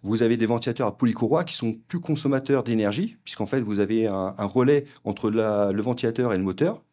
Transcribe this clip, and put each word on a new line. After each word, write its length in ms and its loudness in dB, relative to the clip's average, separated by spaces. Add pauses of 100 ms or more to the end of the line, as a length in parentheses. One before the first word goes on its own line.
vous 200 0
avez 140 4
des 80 2
ventilateurs 420 -2
à 100 -6
polycourroie 460 2
qui 120 -8
sont 180 -4 (140)
plus 120 -6
consommateurs 640 0
d'énergie, 600 -2
puisqu'en 220 -6
fait, 160 -2
vous 180 -2
avez 280 2
un, 300 -2
un 80 -2
relais 400 4 (180)
entre 260 -2
la, 420 2
le 100 0
ventilateur 520 0
et 40 0
le 60 0
moteur 500 -2